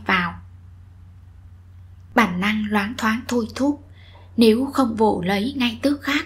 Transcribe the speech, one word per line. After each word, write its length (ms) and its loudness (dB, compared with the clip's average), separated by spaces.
vào. 340 0
Bản 240 2
năng 300 -2
loáng 280 0
thoáng 300 -2
thôi 280 -2
thúc, 320 -2
nếu 360 6
không 220 2
vồ 300 2
lấy 320 -2
ngay 240 -2
tức 200 0
khắc 240 -4